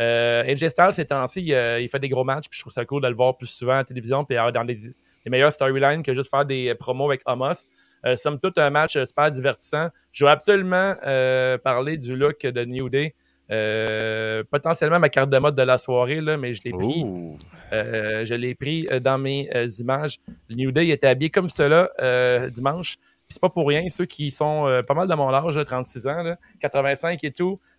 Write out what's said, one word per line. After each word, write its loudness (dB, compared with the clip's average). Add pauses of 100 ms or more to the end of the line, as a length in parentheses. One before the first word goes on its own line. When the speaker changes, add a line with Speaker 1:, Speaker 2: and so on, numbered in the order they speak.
Speaker 1:
Euh, 2
A 0
J 0
Styles, 4
ces -4
temps-ci, -4
il, 0
euh, 0
il -4
fait -4
des -4
gros 0
matchs, -4
puis -14
je -14
trouve -18
ça -4
cool -4
de 0
le 0
voir 2
plus -14
souvent -2
à 4
la 0
télévision, -4
puis -4
avoir 2
dans -2
des, -4
des -16
meilleures 6
storylines 2
que -2
juste -4
faire 0
des, -2
euh, -2
promos -4
avec -2
Omos. -4 (380)
Euh, 2
somme -4
toute, 0
un 4
match, 0
euh, 2
super 2
divertissant. -4 (200)
Je 0
veux 8
absolument, 2 (120)
euh, 2
parler -2
du -6
look 0
de -2
New -6
Day. -2 (500)
Euh, -2
potentiellement 2
ma 4
carte 2
de 4
mode 4
de 2
la 6
soirée, 0
là, -2
mais -6
je -12
l'ai -6
pris. -2
Speaker 2:
Ouh. -8 (360)
Speaker 1:
Euh, -2
je -4
l'ai -4
pris, -4
euh, 2
dans 2
mes, -4
euh, 0 (120)
images. -4 (300)
Le -12
New -2
Day 2
était 4
habillé 4
comme 0
cela, 4 (100)
euh, 2
dimanche. -4
Puis -20
c'est -20
pas 4
pour 0
rien, 2
ceux -4
qui -6
sont, -2
euh, 4
pas -2
mal 0
de 0
mon 2
âge, 0
là, 0
trente-six -6
ans, -2
là, -6 (240)
quatre-vingt-cinq 0
et -4
tout, -2 (180)